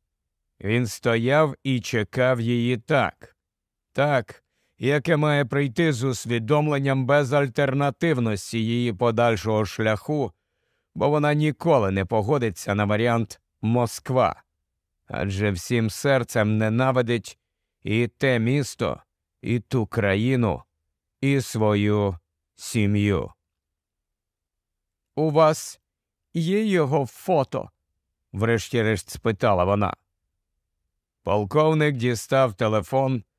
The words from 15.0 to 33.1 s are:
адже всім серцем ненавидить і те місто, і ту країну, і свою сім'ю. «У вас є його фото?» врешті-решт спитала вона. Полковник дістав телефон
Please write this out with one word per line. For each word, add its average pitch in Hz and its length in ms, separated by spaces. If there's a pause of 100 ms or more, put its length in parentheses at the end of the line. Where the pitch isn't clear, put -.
адже 98 440
всім 113 400
серцем 113 680
ненавидить 117 800 (440)
і 110 260
те 127 300
місто, 117 640 (420)
і 117 180
ту 113 260
країну, 107 760 (580)
і 139 200
свою 104 800 (380)
сім'ю. 101 760 (1800)
«У 156 160
вас 156 500 (540)
є 185 300
його 151 420
фото?» - 640 (640)
врешті-решт 110 800
спитала 104 540
вона. 101 320 (1300)
Полковник 147 760
дістав 123 580
телефон 120 720 (140)